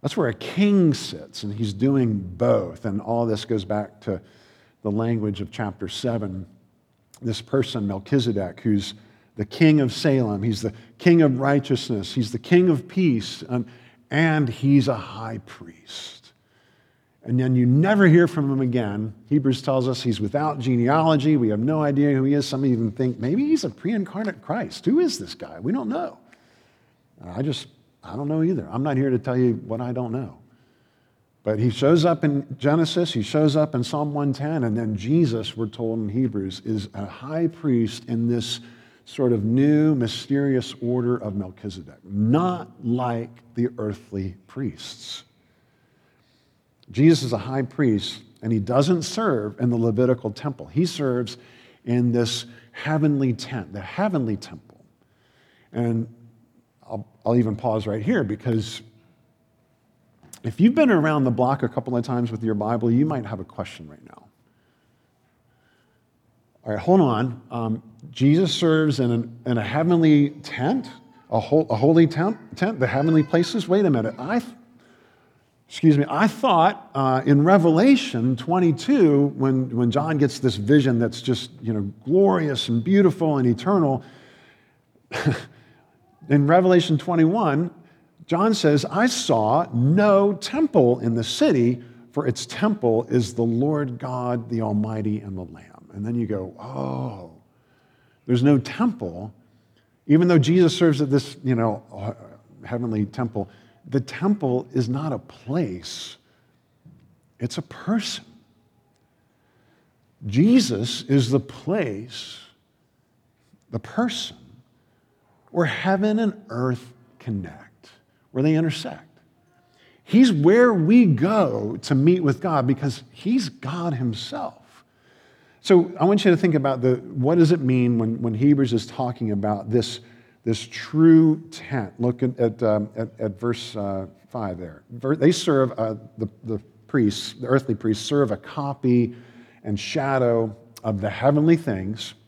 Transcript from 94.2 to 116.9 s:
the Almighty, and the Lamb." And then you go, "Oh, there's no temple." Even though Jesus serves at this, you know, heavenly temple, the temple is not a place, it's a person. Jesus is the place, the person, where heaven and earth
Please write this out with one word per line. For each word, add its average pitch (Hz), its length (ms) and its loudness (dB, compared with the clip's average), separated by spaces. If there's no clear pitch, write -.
the 113 120 -4
Almighty, 107 600 -4
and 101 140 -12
the 92 60 -10
Lamb." - 520 -20
And 101 120 -8
then 117 100 -4
you 117 120 -2
go, 95 320 -8
"Oh, 131 720 -10
there's 123 180 2
no 143 140 6
temple." 107 760 -6
Even 165 200 6
though 170 120 6
Jesus 165 360 4
serves 160 260 2
at 143 80 -2
this, 131 340 0
you 127 120 0
know, 110 600 -4
heavenly 113 400 -4
temple, 110 440 -8
the 135 120 -2
temple 139 720 -2
is 123 160 -2
not 139 240 -4
a 104 60 -6
place, - 1000 -8
it's 120 180 -6
a 160 40 -8
person. - 640 -6
Jesus 131 800 2
is 135 260 2
the 135 100 2
place, 123 1000 -8
the 117 100 -6
person, - 580 -6
where 170 140 0
heaven 196 540 0
and 214 300 -2
earth 123 440 -4